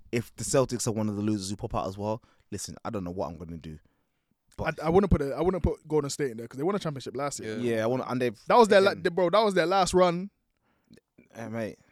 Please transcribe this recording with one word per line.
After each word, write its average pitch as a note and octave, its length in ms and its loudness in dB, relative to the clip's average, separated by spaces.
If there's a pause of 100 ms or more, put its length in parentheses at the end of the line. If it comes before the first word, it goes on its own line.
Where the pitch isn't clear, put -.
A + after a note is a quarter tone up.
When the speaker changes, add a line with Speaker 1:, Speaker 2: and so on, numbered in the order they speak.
(100)
Speaker 1:
If - 260 -4
the A2 80 -10
Celtics B2 420 0
are A#2+ 60 0
one G#2+ 180 -2
of G2+ 60 -4
the G2+ 60 -2
losers G#2 280 -2
who G2+ 60 -6
pop A#2+ 180 -8
out A2 120 -2
as F#2+ 120 -8
well, G#2+ 240 -4 (280)
listen, F#2+ 340 -10
I - 60 -8
don't G#2 140 -6
know F2 60 -8
what F2 180 -6
I'm E2 80 -12
gonna E2 220 -12
do. D#2 200 -14 (760)
But D#3 260 -6
Speaker 2:
I, D3+ 40 -4
I - 20 2
wouldn't F#3 220 4
put D#3+ 100 4
a, C#3 140 -4
I C#3 80 -4
wouldn't F3+ 200 0
put - 240 -4
Golden D3+ 220 0
State C#3 220 -4
in A2 80 -10
there A#2 100 -12
'cause - 80 -16
they C3+ 60 -8
won F#3+ 140 -2
a - 20 -4
championship C#3 360 -8
last C3+ 260 -6
year. A2 180 -6
Speaker 3:
Yeah. A#2 180 0
Speaker 1:
Yeah, A2 80 0
I - 40 0
wanna, B2+ 200 0
and A#2+ 120 -2
they've A#2+ 260 -2
Speaker 2:
That G3 100 6
was A#3 120 8
their G3 120 8
la-, G3 120 4
Speaker 1:
again D#3+ 100 -8
Speaker 2:
they, F3+ 80 0
bro, F3 180 2
that G3+ 160 4
was G3+ 80 2
their E3+ 140 4
last F#3 260 2
run. F3+ 380 4 (1040)
Speaker 1:
Eh, A2+ 140 -10
mate. A2 300 -6 (140)